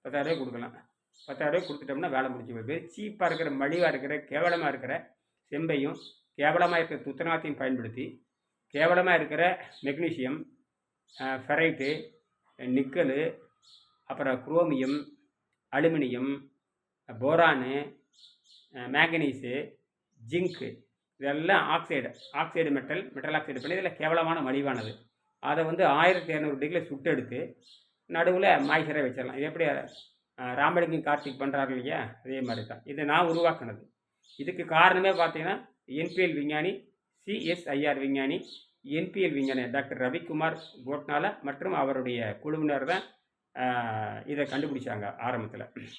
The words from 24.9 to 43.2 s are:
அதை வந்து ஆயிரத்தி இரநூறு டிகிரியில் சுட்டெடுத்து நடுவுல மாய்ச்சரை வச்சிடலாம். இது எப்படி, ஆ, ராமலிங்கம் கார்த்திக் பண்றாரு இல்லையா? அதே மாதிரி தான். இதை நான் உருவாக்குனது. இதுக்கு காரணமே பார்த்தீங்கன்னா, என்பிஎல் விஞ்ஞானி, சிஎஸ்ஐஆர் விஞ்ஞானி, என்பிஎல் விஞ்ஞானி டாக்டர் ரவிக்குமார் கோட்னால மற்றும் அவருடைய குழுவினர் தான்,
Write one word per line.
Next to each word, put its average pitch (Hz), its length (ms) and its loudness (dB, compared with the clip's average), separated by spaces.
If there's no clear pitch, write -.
அதை 151 240 0
வந்து 170 220 2
ஆயிரத்தி 160 480 6
இரநூறு 151 240 -2
டிகிரியில் 156 360 -2
சுட்டெடுத்து 127 600 -4
நடுவுல 175 540 4
மாய்ச்சரை 151 400 2
வச்சிடலாம். 127 320 -4
இது 135 80 -6
எப்படி, 160 240 0
ஆ, 123 160 -6
ராமலிங்கம் 160 600 4
கார்த்திக் 139 280 -4
பண்றாரு 139 280 0
இல்லையா? 127 540 -4
அதே 131 180 -6
மாதிரி 113 260 -4
தான். 113 160 -12
இதை 147 220 -6
நான் 165 220 4
உருவாக்குனது. 160 540 0
இதுக்கு 165 280 -6
காரணமே 185 440 8
பார்த்தீங்கன்னா, 170 640 0
என்பிஎல் 160 460 0
விஞ்ஞானி, 151 600 -2
சிஎஸ்ஐஆர் 147 720 0
விஞ்ஞானி, 135 480 -2
என்பிஎல் 170 500 -2
விஞ்ஞானி 131 360 0
டாக்டர் 135 280 -4
ரவிக்குமார் 156 600 -2
கோட்னால 147 560 -2
மற்றும் 139 320 -6
அவருடைய 127 680 -2
குழுவினர் 151 440 -2
தான், 185 160 0